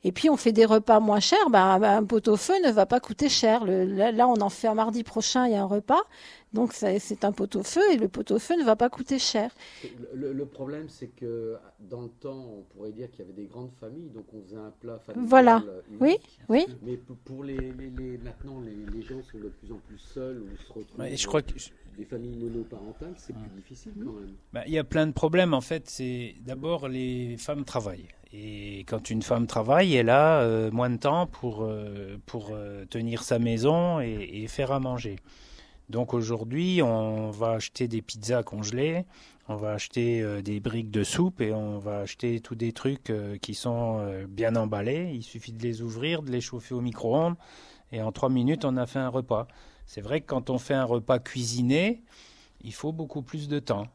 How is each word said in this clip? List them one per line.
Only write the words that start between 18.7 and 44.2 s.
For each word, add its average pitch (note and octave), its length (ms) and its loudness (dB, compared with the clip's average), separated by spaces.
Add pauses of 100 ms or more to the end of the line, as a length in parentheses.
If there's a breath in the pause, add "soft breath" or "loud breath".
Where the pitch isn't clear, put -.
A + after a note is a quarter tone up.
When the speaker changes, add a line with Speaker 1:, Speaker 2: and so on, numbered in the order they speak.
Speaker 2:
les A2+ 60 -10
gens C3 260 -12
sont A2+ 80 -18
de G#2 120 -12
plus - 240 -18
en G2+ 120 -16
plus G#2+ 140 -20
seuls C3 420 -12
ou G2 60 -14 (180)
se - 60 -20
retrouvent - 260 -16
Speaker 3:
Ouais, C3+ 200 -8
je - 80 -4
Speaker 2:
dans - 20 -10
Speaker 3:
crois D3+ 140 2
que - 180 -8
je - 120 -16 (260)
Speaker 2:
des G#2 80 -12
familles A#2+ 320 -10
monoparentales, A2+ 800 -10
c'est - 160 -16
Speaker 3:
Ouais. A2 80 -12
Speaker 2:
plus G2 200 -16
difficile C3 360 -20
quand G3+ 160 -10
même. G2 200 -14 (200)
Speaker 3:
Bah, A#2 120 -8
il D3+ 60 -8
y D#3+ 80 2
a C3+ 60 -2
plein D#3 200 2
de D#3 60 -2
problèmes, E3 420 2
en C3 60 2
fait. D#3 300 -6
C'est, B2 460 -6 (100)
d'abord, C3+ 420 -6
les B2+ 500 -6
femmes C#3 280 -6
travaillent. F#2 420 -6 (240)
Et G2+ 560 -12
quand - 220 -6
une A2 120 -2
femme A#2 260 2
travaille, C#3+ 480 4
elle A#2 140 6
a, D3+ 320 8
euh, A2 300 2
moins B2 180 0
de A#2+ 80 0
temps D#3+ 280 2
pour, A2 380 -8
euh, G2+ 640 -8
pour, G#2+ 260 -12
euh, G2+ 340 -12
tenir A2+ 380 -4
sa A#2+ 160 0
maison D3+ 600 2
et, G#2+ 320 -6
et G#2+ 160 -8
faire C3+ 240 -4
à C#3 80 0
manger. A#2 380 -6 (720 soft breath)
Donc A#2+ 240 -2
aujourd'hui, A#2+ 720 0
on A2 480 0
va A2+ 220 0
acheter A#2+ 340 -4
des A2+ 160 -4
pizzas A2+ 400 -2
congelées, C3 600 -4 (420 soft breath)
on G#2+ 80 -6
va G#2+ 160 -4
acheter, A#2 500 -2
euh, G#2 220 -4
des G#2 160 -4
briques A2+ 320 -6
de G#2 120 2
soupe F3+ 380 0
et G#2+ 100 2
on G#2 280 -4
va G2+ 220 -4
acheter A#2 380 -4
tous A#2 140 -12
des A#2 180 -2
trucs, C3+ 380 -4
euh, G2+ 280 -4
qui G#2 180 -8
sont, A#2 440 -2
euh, G2 300 -8